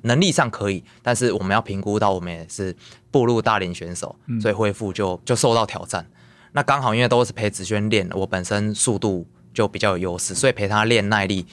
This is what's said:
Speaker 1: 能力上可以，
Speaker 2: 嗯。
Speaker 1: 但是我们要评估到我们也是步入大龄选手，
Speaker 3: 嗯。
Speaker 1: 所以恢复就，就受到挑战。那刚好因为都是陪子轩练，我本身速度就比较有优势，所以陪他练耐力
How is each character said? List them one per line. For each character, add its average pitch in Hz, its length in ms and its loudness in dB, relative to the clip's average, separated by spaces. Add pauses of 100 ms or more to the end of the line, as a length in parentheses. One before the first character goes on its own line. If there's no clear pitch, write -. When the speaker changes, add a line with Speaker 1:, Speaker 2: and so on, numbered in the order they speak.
Speaker 1:
能 123 180 2
力 190 100 4
上 123 200 2
可 104 180 -4
以， 95 80 -2
Speaker 2:
嗯。 - 240 -16
Speaker 1:
但 120 140 0
是 120 160 2
我 101 80 0
们 95 120 -2
要 107 80 4
评 98 220 -6
估 104 160 0
到 104 140 2
我 95 80 0
们 87 120 -8
也 82 160 -12
是 95 280 -6 (340)
步 127 160 4
入 117 160 2
大 110 160 2
龄 90 160 -2
选 87 220 -10
手， - 200 -10 (120)
Speaker 3:
嗯。 117 120 -4
Speaker 1:
所 107 120 2
以 - 20 2
恢 104 180 0
复 98 220 -6
就， 92 320 -2
就 - 100 0
受 117 200 4
到 113 100 2
挑 - 200 -10
战。 87 200 -6 (480)
那 143 80 0
刚 139 200 2
好 117 120 2
因 117 80 2
为 123 60 4
都 120 160 4
是 - 80 -4
陪 104 180 -2
子 98 140 -10
轩 104 260 -2
练， 98 220 2
我 95 160 -4
本 92 160 -2
身 104 320 -2
速 104 240 0
度 90 260 -2 (280)
就 107 120 0
比 - 140 -4
较 104 120 2
有 90 200 -2
优 87 60 -6
势， 90 180 -6
所 135 140 2
以 - 20 0
陪 104 160 -2
他 107 160 2
练 110 240 2
耐 101 180 2
力 95 280 -2